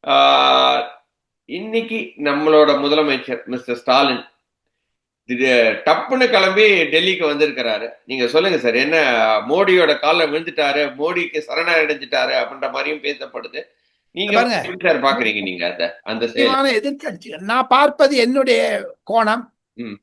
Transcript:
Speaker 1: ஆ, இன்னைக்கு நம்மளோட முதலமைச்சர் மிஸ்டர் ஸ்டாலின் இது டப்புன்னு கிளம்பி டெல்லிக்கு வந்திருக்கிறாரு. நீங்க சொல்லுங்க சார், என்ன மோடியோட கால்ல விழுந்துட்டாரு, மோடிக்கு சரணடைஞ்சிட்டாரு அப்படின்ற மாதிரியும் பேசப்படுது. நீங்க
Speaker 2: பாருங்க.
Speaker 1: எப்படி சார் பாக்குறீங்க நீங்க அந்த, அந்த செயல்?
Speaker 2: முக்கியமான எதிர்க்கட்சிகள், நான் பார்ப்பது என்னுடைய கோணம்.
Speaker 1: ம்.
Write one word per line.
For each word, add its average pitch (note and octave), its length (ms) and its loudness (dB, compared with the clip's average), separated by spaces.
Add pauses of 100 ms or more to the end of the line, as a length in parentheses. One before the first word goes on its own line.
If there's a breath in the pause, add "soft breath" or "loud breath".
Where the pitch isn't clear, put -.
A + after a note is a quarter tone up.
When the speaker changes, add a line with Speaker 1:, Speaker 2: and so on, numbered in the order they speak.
Speaker 1:
ஆ, C3+ 920 2 (420)
இன்னைக்கு A3 720 -6
நம்மளோட D3 640 4
முதலமைச்சர் C#3+ 680 -2
மிஸ்டர் B2 320 -8
ஸ்டாலின் C3 480 0 (1000)
இது A#2+ 600 2
டப்புன்னு B3+ 420 2
கிளம்பி F#3+ 360 2
டெல்லிக்கு F3 640 2
வந்திருக்கிறாரு. C3 640 -2 (180)
நீங்க B2 220 -2
சொல்லுங்க D#3+ 300 2
சார், A#2+ 160 0
என்ன C#3 220 0 (520)
மோடியோட F3 520 2
கால்ல D#3+ 260 2
விழுந்துட்டாரு, D3 680 -2
மோடிக்கு E3 520 -4
சரணடைஞ்சிட்டாரு D3 920 -2
அப்படின்ற B2 360 -6
மாதிரியும் C#3+ 300 -6
பேசப்படுது. C3+ 600 -10 (480)
நீங்க G3+ 220 -4
Speaker 2:
பாருங்க. A#3 240 2
Speaker 1:
எப்படி F3+ 320 -4
சார் C#3+ 140 0
பாக்குறீங்க A#2 400 -2
நீங்க F2 280 -6
அந்த, E2+ 320 -6
அந்த A2+ 260 -6
செயல்? - 200 0
Speaker 2:
முக்கியமான C4+ 240 0
எதிர்க்கட்சிகள், A#3 680 -6
நான் A#3 260 -2
பார்ப்பது C#4+ 500 2
என்னுடைய A#3 680 0 (240)
கோணம். A3+ 340 0 (300)
Speaker 1:
ம். G#2 280 -12